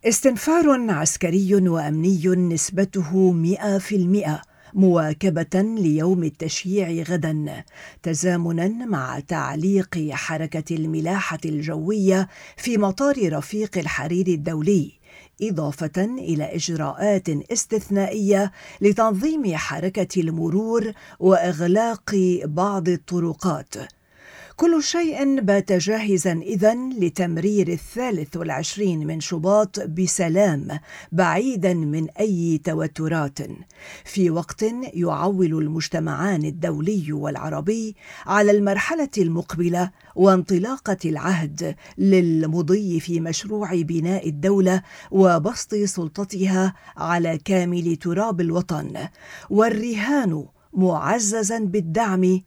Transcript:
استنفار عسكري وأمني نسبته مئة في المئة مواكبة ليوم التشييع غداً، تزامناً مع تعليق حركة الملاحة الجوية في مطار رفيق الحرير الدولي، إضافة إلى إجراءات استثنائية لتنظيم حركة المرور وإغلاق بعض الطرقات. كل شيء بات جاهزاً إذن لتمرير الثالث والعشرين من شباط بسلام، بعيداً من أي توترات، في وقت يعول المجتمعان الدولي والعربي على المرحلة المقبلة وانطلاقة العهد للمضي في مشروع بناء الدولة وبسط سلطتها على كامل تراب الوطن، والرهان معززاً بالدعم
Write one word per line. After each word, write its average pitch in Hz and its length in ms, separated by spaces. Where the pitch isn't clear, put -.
استنفار 254 840
عسكري 180 640
وأمني 165 720
نسبته 185 1040
مئة 190 460
في 208 180
المئة 175 460
مواكبة 180 1040
ليوم 170 460
التشييع 165 760
غداً، 151 640
تزامناً 175 840
مع 135 340
تعليق 160 920
حركة 160 680
الملاحة 160 680
الجوية 170 840
في 233 220
مطار 208 540
رفيق 208 460
الحرير 165 480
الدولي، 160 680
إضافة 160 600
إلى 160 360
إجراءات 170 760
استثنائية 196 1200
لتنظيم 220 760
حركة 185 640
المرور 196 720
وإغلاق 180 1300
بعض 180 440
الطرقات. 170 840
كل 330 260
شيء 285 580
بات 196 320
جاهزاً 190 600
إذن 214 580
لتمرير 175 680
الثالث 175 680
والعشرين 160 680
من 160 140
شباط 190 600
بسلام، 170 880
بعيداً 185 600
من 156 360
أي 170 540
توترات، 160 760
في 185 260
وقت 165 340
يعول 170 680
المجتمعان 156 840
الدولي 156 680
والعربي 151 840
على 208 240
المرحلة 208 580
المقبلة 175 720
وانطلاقة 190 880
العهد 160 720
للمضي 175 1040
في 165 200
مشروع 180 600
بناء 170 460
الدولة 185 540
وبسط 190 640
سلطتها 190 1000
على 165 420
كامل 175 580
تراب 180 440
الوطن، 165 520
والرهان 214 960
معززاً 202 840
بالدعم 185 880